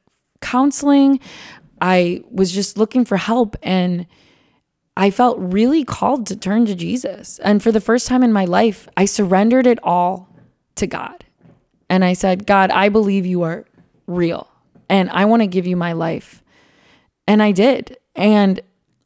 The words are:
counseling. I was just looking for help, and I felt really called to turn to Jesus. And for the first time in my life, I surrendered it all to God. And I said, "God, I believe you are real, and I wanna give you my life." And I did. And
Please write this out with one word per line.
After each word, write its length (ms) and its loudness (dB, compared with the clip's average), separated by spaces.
counseling. 760 2
I 500 0
was 220 0
just 260 -4
looking 260 0
for 120 -2
help, 460 -2
and 440 -2
I 160 2
felt 280 0
really 460 0
called 420 -2
to 100 -8
turn 300 0
to 80 -4
Jesus. 640 -8
And 240 0
for 100 -2
the 80 0
first 260 -2
time 160 0
in 100 2
my 120 0
life, 500 -2
I 120 0
surrendered 600 2
it 160 2
all 460 -2
to 120 -6
God. 380 -12
And 160 2
I 80 2
said, 340 -2
"God, 240 4
I 200 2
believe 340 0
you 180 -2
are 220 -6
real, 420 -4
and 200 2
I 140 0
wanna 220 2
give 200 -4
you 100 -2
my 160 -4
life." 500 -8
And 160 4
I 100 2
did. 440 0
And 460 2